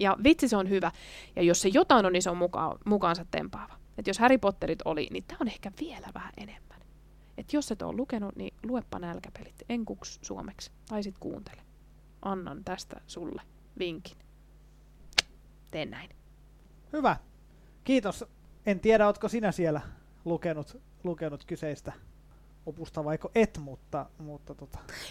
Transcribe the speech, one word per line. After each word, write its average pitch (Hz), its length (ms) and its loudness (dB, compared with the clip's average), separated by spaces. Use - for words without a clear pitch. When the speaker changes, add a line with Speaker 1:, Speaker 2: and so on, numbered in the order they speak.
Speaker 1:
ja 196 240 4
vitsi, 285 240 8
se 220 80 4
on 190 120 2
hyvä. 185 240 2
Ja - 60 2
jos 170 200 6
se 196 120 4
jotain 269 320 8
on, 180 60 4
niin 180 100 2
se 180 80 0
on 175 60 -2
muka-, 175 480 0
mukaansa 180 460 2
tempaava. - 440 -6
Et 214 80 -6
jos 196 120 -2
Harry 247 200 6
Potterit 175 460 0
oli, 156 280 -2
niin 185 160 -8
tää 339 120 -12
on 269 80 -2
ehkä 202 320 -10
vielä 302 340 -10
vähän - 220 -12
enemmän. - 320 -18
Et - 140 -8
jos 294 180 0
et 196 120 -4
oo 82 100 -6
lukenut, 214 440 -6
niin - 260 -10
luepa 226 360 -6
Nälkäpelit 175 560 -12
enkuksi 220 540 -8
suomeksi, - 480 -12
tai 214 140 -4
sit 196 180 -10
kuuntele. - 420 -12
Annan 185 420 -6
tästä - 420 -10
sulle - 360 -10
vinkin. 170 380 -6
Tee 156 160 -6
näin. - 240 -14
Speaker 2:
Hyvä. 247 240 4
Kiitos. 240 400 2
En 196 140 2
tiedä, 214 260 8
ootko 208 220 2
sinä 214 240 0
siellä 160 280 2
lukenut, 165 560 -4
lukenut 156 400 -6
kyseistä 151 480 -8
opusta 160 380 -8
vaiko 156 300 -4
et, 220 280 4
mutta... 139 440 -8
mutta 147 360 -14
tota. - 240 -16